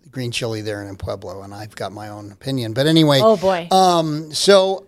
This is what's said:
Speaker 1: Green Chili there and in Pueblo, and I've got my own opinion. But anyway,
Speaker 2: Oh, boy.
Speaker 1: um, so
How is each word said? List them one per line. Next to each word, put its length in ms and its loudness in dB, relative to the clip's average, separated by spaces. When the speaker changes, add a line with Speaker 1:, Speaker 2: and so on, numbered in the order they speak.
Speaker 1:
Green 200 -8
Chili 300 -6
there 200 -8
and 100 -14
in 40 -14
Pueblo, 460 -12
and 140 -18
I've 200 -16
got 160 -10
my 180 -16
own 220 -18
opinion. 420 -6
But 120 0
anyway, 380 6
Speaker 2:
Oh, 120 6
boy. 360 -2
Speaker 1:
um, 600 2
so 560 2